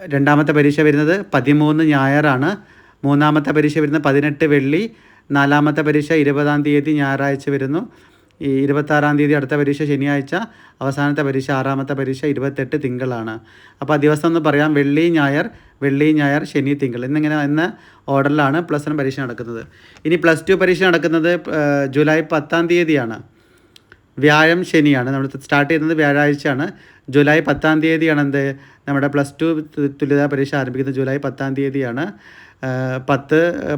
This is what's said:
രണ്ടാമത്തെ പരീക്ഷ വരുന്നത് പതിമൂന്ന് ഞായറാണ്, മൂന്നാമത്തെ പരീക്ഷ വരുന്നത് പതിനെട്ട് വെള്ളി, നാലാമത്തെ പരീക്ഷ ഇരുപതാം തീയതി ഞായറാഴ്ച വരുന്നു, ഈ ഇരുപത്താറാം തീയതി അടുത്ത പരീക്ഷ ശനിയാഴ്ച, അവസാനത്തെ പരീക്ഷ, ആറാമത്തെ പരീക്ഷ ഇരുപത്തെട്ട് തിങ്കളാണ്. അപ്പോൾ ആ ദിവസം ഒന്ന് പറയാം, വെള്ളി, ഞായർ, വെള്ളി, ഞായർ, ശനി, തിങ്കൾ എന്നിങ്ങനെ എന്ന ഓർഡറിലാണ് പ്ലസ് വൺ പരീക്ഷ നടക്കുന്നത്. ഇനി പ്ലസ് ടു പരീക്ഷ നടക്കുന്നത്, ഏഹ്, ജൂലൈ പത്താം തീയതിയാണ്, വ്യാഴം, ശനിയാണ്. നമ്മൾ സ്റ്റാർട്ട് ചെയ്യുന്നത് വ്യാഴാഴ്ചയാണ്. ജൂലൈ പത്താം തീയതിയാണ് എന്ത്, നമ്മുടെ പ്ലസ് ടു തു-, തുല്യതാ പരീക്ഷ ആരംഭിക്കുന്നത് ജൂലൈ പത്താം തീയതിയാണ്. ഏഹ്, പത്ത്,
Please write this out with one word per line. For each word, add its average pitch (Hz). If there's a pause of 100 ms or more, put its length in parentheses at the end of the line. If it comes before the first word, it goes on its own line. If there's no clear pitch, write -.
രണ്ടാമത്തെ 147
പരീക്ഷ 147
വരുന്നത് 151 (140)
പതിമൂന്ന് 151
ഞായറാണ്, 143 (520)
മൂന്നാമത്തെ 147
പരീക്ഷ 151
വരുന്നത് 151
പതിനെട്ട് 147
വെള്ളി, 147 (460)
നാലാമത്തെ 147
പരീക്ഷ 147
ഇരുപതാം 147
തീയതി 147
ഞായറാഴ്ച 139
വരുന്നു, 139 (580)
ഈ 143 (100)
ഇരുപത്താറാം 147
തീയതി 147
അടുത്ത 147
പരീക്ഷ 143
ശനിയാഴ്ച, 143 (440)
അവസാനത്തെ 143
പരീക്ഷ, 131
ആറാമത്തെ 135
പരീക്ഷ 135
ഇരുപത്തെട്ട് 139
തിങ്കളാണ്. 123 (440)
അപ്പോൾ 151
ആ 147
ദിവസം 151
ഒന്ന് 165
പറയാം, 151
വെള്ളി, 143
ഞായർ, 147 (360)
വെള്ളി, 139
ഞായർ, 147
ശനി, 143
തിങ്കൾ 127
എന്നിങ്ങനെ 151
എന്ന 147 (460)
ഓർഡറിലാണ് 143
പ്ലസ് 151
വൺ 151
പരീക്ഷ 135
നടക്കുന്നത്. 120 (440)
ഇനി 160
പ്ലസ് 160
ടു 190
പരീക്ഷ 180
നടക്കുന്നത്, 165 (200)
ഏഹ്, 143
ജൂലൈ 151
പത്താം 160
തീയതിയാണ്, 151 (1000)
വ്യാഴം, 156
ശനിയാണ്. 143
നമ്മൾ 135 (100)
സ്റ്റാർട്ട് 143
ചെയ്യുന്നത് 160
വ്യാഴാഴ്ചയാണ്. 147 (420)
ജൂലൈ 143
പത്താം 156
തീയതിയാണ് 160
എന്ത്, 139 (400)
നമ്മുടെ 143
പ്ലസ് 139
ടു 160 (200)
തു-, 143
തുല്യതാ 143
പരീക്ഷ 139
ആരംഭിക്കുന്നത് 131
ജൂലൈ 135
പത്താം 139
തീയതിയാണ്. 135 (580)
ഏഹ്, 127
പത്ത്, 143 (380)